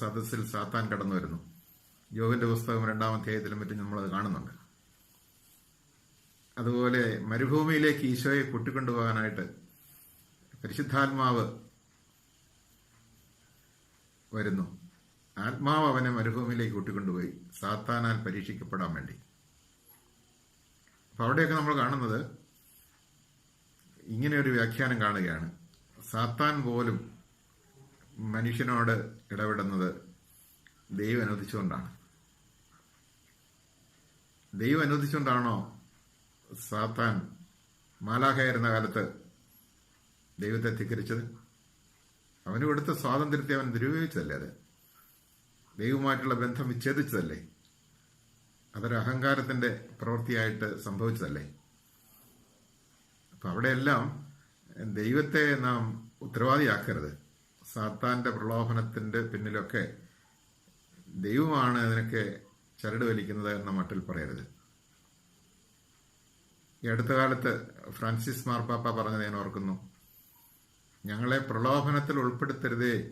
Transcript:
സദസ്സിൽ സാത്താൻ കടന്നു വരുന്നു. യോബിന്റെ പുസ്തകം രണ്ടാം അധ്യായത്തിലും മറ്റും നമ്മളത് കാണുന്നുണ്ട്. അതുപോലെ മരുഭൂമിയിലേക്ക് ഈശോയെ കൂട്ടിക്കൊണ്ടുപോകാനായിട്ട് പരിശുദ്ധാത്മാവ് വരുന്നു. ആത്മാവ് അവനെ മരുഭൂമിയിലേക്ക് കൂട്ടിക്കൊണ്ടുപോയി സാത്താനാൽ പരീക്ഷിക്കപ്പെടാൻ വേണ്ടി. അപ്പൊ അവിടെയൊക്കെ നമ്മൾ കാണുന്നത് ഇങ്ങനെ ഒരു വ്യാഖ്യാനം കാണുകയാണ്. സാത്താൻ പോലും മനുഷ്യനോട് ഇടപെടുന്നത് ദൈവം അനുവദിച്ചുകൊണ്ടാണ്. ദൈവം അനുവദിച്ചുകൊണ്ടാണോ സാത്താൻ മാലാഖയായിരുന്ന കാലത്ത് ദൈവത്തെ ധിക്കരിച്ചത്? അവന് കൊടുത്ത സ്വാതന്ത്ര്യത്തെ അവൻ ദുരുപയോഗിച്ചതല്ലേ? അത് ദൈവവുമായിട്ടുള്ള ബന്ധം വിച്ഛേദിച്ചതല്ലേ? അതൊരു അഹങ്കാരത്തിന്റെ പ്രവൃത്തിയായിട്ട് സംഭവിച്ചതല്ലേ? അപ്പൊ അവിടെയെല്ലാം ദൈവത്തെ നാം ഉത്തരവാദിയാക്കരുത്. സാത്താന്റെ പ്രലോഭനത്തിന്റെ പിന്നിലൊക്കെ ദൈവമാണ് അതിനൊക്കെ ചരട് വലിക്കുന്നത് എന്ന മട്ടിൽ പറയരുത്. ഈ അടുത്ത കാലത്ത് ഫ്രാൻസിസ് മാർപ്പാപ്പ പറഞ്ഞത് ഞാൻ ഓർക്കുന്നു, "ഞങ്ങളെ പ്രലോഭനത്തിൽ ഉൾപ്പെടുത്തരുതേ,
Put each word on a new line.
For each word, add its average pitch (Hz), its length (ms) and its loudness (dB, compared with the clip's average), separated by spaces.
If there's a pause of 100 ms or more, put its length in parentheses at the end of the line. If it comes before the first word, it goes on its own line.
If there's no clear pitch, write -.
സദസ്സിൽ 110 400 -4 (100)
സാത്താൻ 107 400 -2
കടന്നു 98 260 -2
വരുന്നു. 82 220 -4 (800)
യോബിന്റെ 117 340 2
പുസ്തകം 113 400 0
രണ്ടാം 110 260 0
അധ്യായത്തിലും 107 440 -4
മറ്റും 104 200 -6
നമ്മളത് 101 340 -4
കാണുന്നുണ്ട്. 90 380 -4 (2000)
അതുപോലെ 123 400 4 (300)
മരുഭൂമിയിലേക്ക് 151 800 4
ഈശോയെ 135 400 2
കൂട്ടിക്കൊണ്ടുപോകാനായിട്ട് 113 960 0 (1120)
പരിശുദ്ധാത്മാവ് 131 840 2 (3000)
വരുന്നു. 95 300 0 (800)
ആത്മാവ് 143 460 2
അവനെ 127 260 2
മരുഭൂമിയിലേക്ക് 117 600 0
കൂട്ടിക്കൊണ്ടുപോയി 92 540 -2 (260)
സാത്താനാൽ 113 580 0 (100)
പരീക്ഷിക്കപ്പെടാൻ 92 720 -4
വേണ്ടി. - 180 -10 (1900)
അപ്പൊ 113 140 -4
അവിടെയൊക്കെ 151 300 4
നമ്മൾ 151 240 2
കാണുന്നത് 123 400 0 (1900)
ഇങ്ങനെ 143 280 0
ഒരു 135 120 4
വ്യാഖ്യാനം 117 480 2
കാണുകയാണ്. 90 460 0 (640)
സാത്താൻ 120 440 2 (120)
പോലും 117 300 2 (1400)
മനുഷ്യനോട് 117 580 2 (400)
ഇടപെടുന്നത് 98 560 0 (1080)
ദൈവം 113 260 0
അനുവദിച്ചുകൊണ്ടാണ്. 98 640 -4 (2750)
ദൈവം 143 240 4
അനുവദിച്ചുകൊണ്ടാണോ 139 680 2 (1120)
സാത്താൻ 113 480 0 (920)
മാലാഖയായിരുന്ന 127 680 4
കാലത്ത് 107 280 0 (1400)
ദൈവത്തെ 113 340 0
ധിക്കരിച്ചത്? 113 440 -2 (1300)
അവന് 117 220 0
കൊടുത്ത 147 320 0
സ്വാതന്ത്ര്യത്തെ 143 560 2
അവൻ 131 180 -2
ദുരുപയോഗിച്ചതല്ലേ? 127 640 -2
അത് 71 100 -10 (1300)
ദൈവവുമായിട്ടുള്ള 131 640 2
ബന്ധം 123 280 -2
വിച്ഛേദിച്ചതല്ലേ? 117 640 0 (1400)
അതൊരു 113 260 -2
അഹങ്കാരത്തിന്റെ 127 680 2 (300)
പ്രവൃത്തിയായിട്ട് 113 680 0 (180)
സംഭവിച്ചതല്ലേ? 98 580 -2 (1900)
അപ്പൊ - 200 -12
അവിടെയെല്ലാം 127 500 4 (960)
ദൈവത്തെ 147 440 4 (220)
നാം 123 160 2 (440)
ഉത്തരവാദിയാക്കരുത്. 113 840 2 (640)
സാത്താന്റെ 120 640 -2
പ്രലോഭനത്തിന്റെ 113 800 0 (120)
പിന്നിലൊക്കെ 104 520 -2 (1400)
ദൈവമാണ് 127 600 4
അതിനൊക്കെ 113 380 2 (580)
ചരട് 113 280 -2
വലിക്കുന്നത് 104 500 -2
എന്ന 98 180 -4
മട്ടിൽ 92 300 -2
പറയരുത്. 69 360 -6 (2500)
ഈ 117 100 -4
അടുത്ത 117 260 2
കാലത്ത് 127 320 2 (460)
ഫ്രാൻസിസ് 117 520 -2
മാർപ്പാപ്പ 117 380 -2 (120)
പറഞ്ഞത് 107 280 0
ഞാൻ 104 140 -4
ഓർക്കുന്നു, 95 340 -4 (1300)
"ഞങ്ങളെ 123 300 0 (120)
പ്രലോഭനത്തിൽ 143 720 2
ഉൾപ്പെടുത്തരുതേ, 123 720 0 (160)